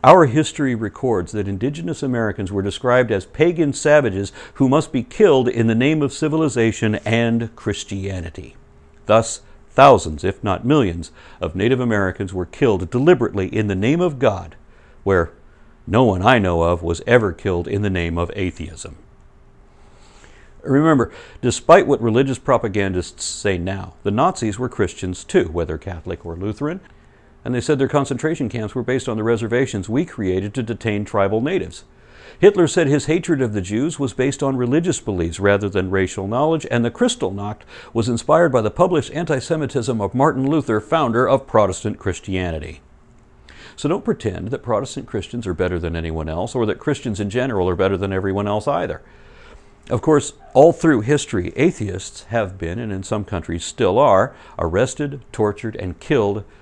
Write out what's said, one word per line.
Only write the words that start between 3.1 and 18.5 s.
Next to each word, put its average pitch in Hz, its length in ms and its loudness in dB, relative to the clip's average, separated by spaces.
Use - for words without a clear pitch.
as 98 160 -2
pagan 160 480 2
savages 117 580 2
who 131 160 2
must 151 200 2
be 123 120 -2
killed 135 460 4
in 113 180 0
the 113 80 2
name 147 260 2
of 139 140 -2
civilization 123 800 0
and 117 520 0
Christianity. 95 1000 -8
Thus, 110 380 2
thousands, 98 560 6
if 95 180 -4
not 95 220 -2
millions, 107 480 0
of 85 160 -4
Native 113 240 2
Americans 101 540 -2
were 90 140 -6
killed 95 440 0
deliberately 120 640 2
in 107 120 0
the 98 100 -2
name 127 240 0
of 160 180 -2
God, 95 380 -2
where 90 280 2
no 120 180 4
one 92 180 2
I 120 160 4
know 87 240 2
of 85 200 2
was 85 240 -4
ever 110 280 4
killed 87 340 -4
in 101 140 -2
the 104 80 0
name 85 260 -2
of 85 180 -2
atheism. - 600 -8